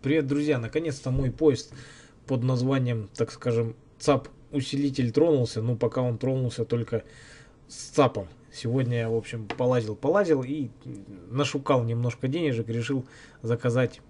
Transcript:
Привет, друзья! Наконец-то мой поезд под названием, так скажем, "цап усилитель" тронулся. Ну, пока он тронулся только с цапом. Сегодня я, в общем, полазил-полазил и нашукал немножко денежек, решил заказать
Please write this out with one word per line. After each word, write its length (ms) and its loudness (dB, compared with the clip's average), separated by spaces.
Привет, 240 2
друзья! 320 2
Наконец-то 520 -4
мой 200 2
поезд 420 2
под 160 0
названием, 720 0
так 180 -2
скажем, 440 -2
"цап 300 2
усилитель" 600 0
тронулся. 500 4
Ну, 140 0
пока 260 0
он 160 -2
тронулся 460 -2
только 400 -2
с 60 -18
цапом. 540 0
Сегодня 460 -2
я, 100 -2
в 60 0
общем, 320 -4
полазил-полазил 960 2
и 280 -4
нашукал 540 2
немножко 440 -2
денежек, 400 0
решил 360 -2
заказать 680 0